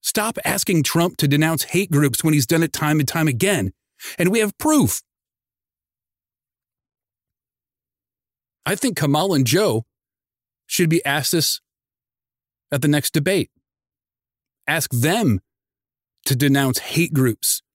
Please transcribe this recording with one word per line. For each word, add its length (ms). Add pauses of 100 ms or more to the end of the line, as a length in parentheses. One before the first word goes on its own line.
Stop 420
asking 400
Trump 320
to 100
denounce 380
hate 260
groups 320
when 100
he's 140
done 160
it 100
time 280
and 80
time 180
again. 460 (460)
And 120
we 80
have 180
proof. 460 (3500)
I 120
think 200
Kamala 380
and 120
Joe 380 (840)
should 220
be 160
asked 280
this 280 (1080)
at 120
the 60
next 240
debate. 380 (1160)
Ask 240
them 480 (840)
to 120
denounce 420
hate 340
groups 500 (120)